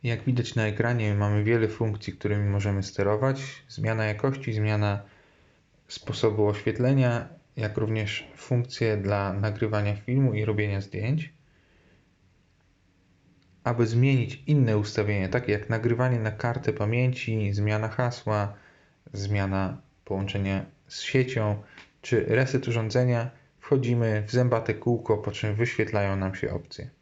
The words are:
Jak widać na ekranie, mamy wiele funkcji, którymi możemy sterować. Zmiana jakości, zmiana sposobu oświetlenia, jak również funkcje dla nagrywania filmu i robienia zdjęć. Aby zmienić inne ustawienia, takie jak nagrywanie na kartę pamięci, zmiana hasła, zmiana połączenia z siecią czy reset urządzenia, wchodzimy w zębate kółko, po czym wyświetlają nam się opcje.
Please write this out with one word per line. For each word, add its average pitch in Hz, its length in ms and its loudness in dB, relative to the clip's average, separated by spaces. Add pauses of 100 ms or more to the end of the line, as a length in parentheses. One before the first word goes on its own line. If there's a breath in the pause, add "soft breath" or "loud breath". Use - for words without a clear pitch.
Jak 117 200 -2
widać 123 320 0
na 110 120 2
ekranie, 107 480 0
mamy 104 280 2
wiele 113 240 4
funkcji, 107 460 -4
którymi 104 360 0
możemy 101 340 0
sterować. 110 880 0
Zmiana 110 360 -2
jakości, 117 480 -2
zmiana 104 480 0 (880 soft breath)
sposobu 104 600 0
oświetlenia, 120 800 2 (260)
jak 107 220 -4
również 110 580 -2
funkcje 120 640 0
dla 98 360 0
nagrywania 104 640 0
filmu 123 380 2
i 107 120 0
robienia 101 360 0
zdjęć. 117 520 -4 (2250 soft breath)
Aby 117 240 2
zmienić 120 600 2
inne 127 300 4
ustawienia, 104 520 0
takie 123 220 0
jak 104 180 -2
nagrywanie 120 500 0
na 110 120 -2
kartę 113 420 -2
pamięci, 113 800 0
zmiana 107 340 0
hasła, 107 680 -2 (600 loud breath)
zmiana 98 680 -2 (240)
połączenia 98 600 -2 (220)
z - 140 -14
siecią 113 640 0 (380 loud breath)
czy - 260 2
reset 127 400 2
urządzenia, 120 640 0 (400 soft breath)
wchodzimy 117 560 2
w 107 40 -8
zębate 120 420 2
kółko, 113 440 0
po 104 140 -4
czym 107 240 -4
wyświetlają 104 600 0
nam 95 200 -2
się - 160 -4
opcje. - 380 -10 (120)